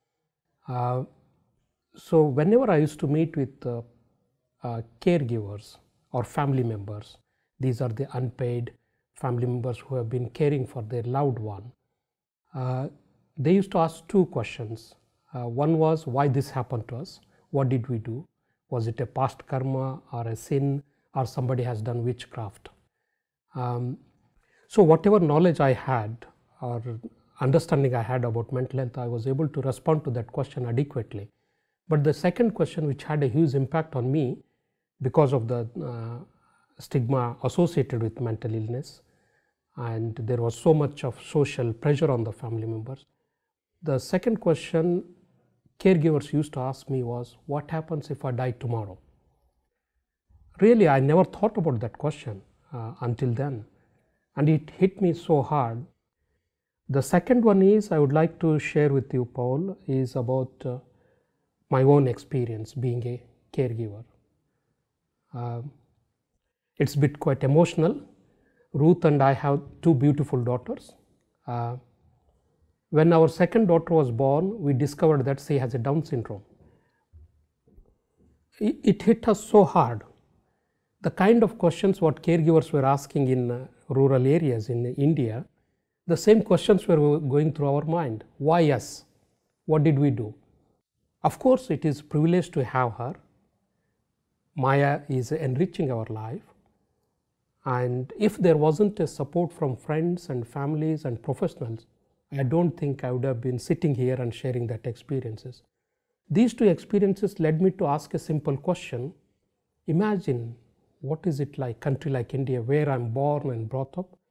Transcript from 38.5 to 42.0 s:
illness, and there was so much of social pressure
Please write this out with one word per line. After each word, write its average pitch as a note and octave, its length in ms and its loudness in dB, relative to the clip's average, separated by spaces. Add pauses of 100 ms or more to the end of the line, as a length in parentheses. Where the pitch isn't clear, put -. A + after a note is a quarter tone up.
illness, A2+ 480 -8 (760)
and A2+ 380 -6
there A#2 260 -4
was A#2 120 0
so E3 200 4
much C#3+ 320 -2
of - 160 -8
social C3+ 500 -2
pressure D3 400 0